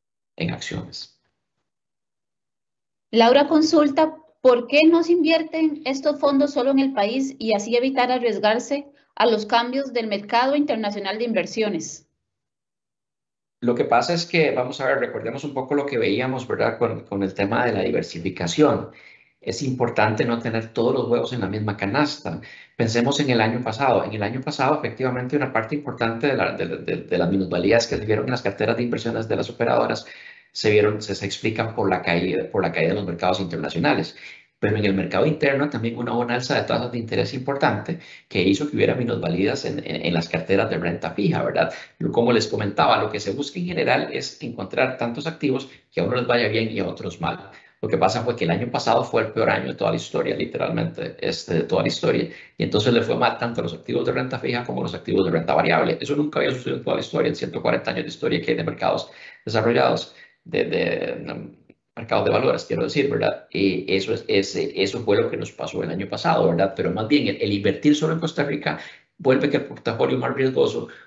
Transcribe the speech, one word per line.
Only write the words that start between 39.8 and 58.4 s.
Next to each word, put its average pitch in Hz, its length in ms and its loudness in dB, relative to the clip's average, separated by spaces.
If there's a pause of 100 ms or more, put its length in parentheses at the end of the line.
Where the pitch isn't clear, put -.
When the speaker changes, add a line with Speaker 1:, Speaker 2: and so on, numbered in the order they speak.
Speaker 1:
en, - 260 -6
en 87 80 0
las 82 160 -2
carteras 98 400 0
de 87 80 -2
renta 85 320 -4
fija, - 320 0
¿verdad? - 320 0 (240)
Yo, - 120 -2
como 120 220 4
les 113 140 4
comentaba, 107 560 2
lo 95 80 -2
que 104 100 -4
se 98 120 -4
busca 147 260 -6
en 175 80 -4
general 160 480 0
es - 280 -8
encontrar 120 540 -4
tantos 123 300 -4
activos 135 420 -2 (240)
que - 80 -2
a - 40 2
unos 123 160 0
les 120 60 -2
vaya 120 220 2
bien 110 220 0
y 98 100 -4
a 90 80 -2
otros 90 320 -8
mal. 73 300 -6 (320)
Lo - 80 -4
que 92 80 0
pasa 95 240 2
fue 120 120 0
que - 100 -2
el 82 60 0
año 107 200 0
pasado 123 340 2
fue 110 200 0
el - 80 -6
peor 110 180 2
año 104 180 -2
de - 60 -6
toda 110 160 0
la 110 60 0
historia, - 380 -2
literalmente, - 840 -4
este, - 320 -4
de 82 120 2
toda 95 180 0
la 104 60 2
historia. - 420 0 (260)
Y - 60 -2
entonces 117 320 2
le 113 80 6
fue 113 140 0
mal 117 200 2
tanto 117 240 -4
a 113 40 -4
los 113 100 -4
activos - 320 -4
de 127 60 0
renta 131 260 -4
fija 120 260 -4
como 127 160 -6
a - 40 -2
los - 100 -6
activos 95 320 0
de 82 60 0
renta 80 200 0
variable. 82 480 4
Eso 147 160 -2
nunca 151 220 0
había 139 140 2
sucedido - 260 -6
en - 40 -10
toda - 140 0
la - 60 -4
historia, - 260 -2
en - 80 -2
ciento - 240 -6
cuarenta - 300 0
años - 140 -4
de - 40 -8
historia - 320 -2